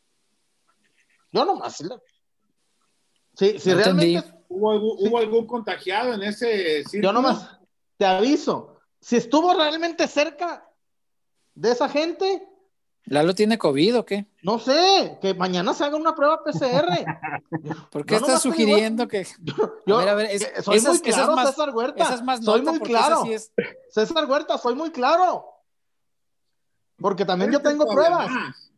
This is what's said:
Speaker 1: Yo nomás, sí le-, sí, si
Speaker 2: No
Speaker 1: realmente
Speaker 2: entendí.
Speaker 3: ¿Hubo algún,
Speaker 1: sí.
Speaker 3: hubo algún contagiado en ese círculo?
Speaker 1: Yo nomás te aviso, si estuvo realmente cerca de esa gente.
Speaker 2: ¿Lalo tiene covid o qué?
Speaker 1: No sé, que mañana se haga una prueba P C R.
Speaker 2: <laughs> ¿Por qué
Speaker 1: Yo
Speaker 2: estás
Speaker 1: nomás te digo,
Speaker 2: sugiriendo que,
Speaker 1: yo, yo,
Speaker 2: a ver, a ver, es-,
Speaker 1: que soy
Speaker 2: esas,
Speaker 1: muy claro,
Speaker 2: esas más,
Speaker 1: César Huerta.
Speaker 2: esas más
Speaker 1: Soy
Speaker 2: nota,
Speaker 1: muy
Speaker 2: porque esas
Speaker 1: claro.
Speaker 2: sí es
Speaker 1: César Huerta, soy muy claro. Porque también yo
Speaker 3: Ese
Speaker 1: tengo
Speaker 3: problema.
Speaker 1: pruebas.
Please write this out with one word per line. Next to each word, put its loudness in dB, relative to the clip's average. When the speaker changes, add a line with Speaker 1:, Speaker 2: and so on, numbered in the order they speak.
Speaker 1:
Yo 2
nomás, -4
sí -12
le-, -12
sí, 0
si 0
Speaker 2:
No 4
Speaker 1:
realmente 4
Speaker 2:
entendí. -10
Speaker 3:
¿Hubo 0
algún, -2
Speaker 1:
sí. 2
Speaker 3:
hubo 0
algún 0
contagiado -4
en -8
ese -2
círculo? -6
Speaker 1:
Yo 2
nomás -2
te 2
aviso, 0
si -2
estuvo 4
realmente 0
cerca -4
de 0
esa 0
gente. -2
Speaker 2:
¿Lalo 2
tiene 2
covid 2
o -4
qué? -6
Speaker 1:
No -2
sé, 2
que 0
mañana -2
se -4
haga -2
una -2
prueba 0
P -4
C -2
R. 0
Speaker 2:
<laughs> -10
¿Por -8
qué -2
Speaker 1:
Yo 4
Speaker 2:
estás 0
Speaker 1:
nomás 2
te 0
digo, 0
Speaker 2:
sugiriendo 2
que, -6
Speaker 1:
yo, -8
yo, 2
Speaker 2:
a 2
ver, 2
a 2
ver, 0
es-, -4
Speaker 1:
que -8
soy 4
Speaker 2:
esas, 4
Speaker 1:
muy 2
claro, 2
Speaker 2:
esas 2
más, 2
Speaker 1:
César -2
Huerta. -2
Speaker 2:
esas -2
más -2
Speaker 1:
Soy 4
Speaker 2:
nota, -2
Speaker 1:
muy -2
Speaker 2:
porque -4
esas 4
Speaker 1:
claro. 2
Speaker 2:
sí -4
es -10
Speaker 1:
César 0
Huerta, 0
soy -2
muy -6
claro. 2
Porque -2
también 0
yo 2
Speaker 3:
Ese 0
Speaker 1:
tengo 2
Speaker 3:
problema. 4
Speaker 1:
pruebas. -6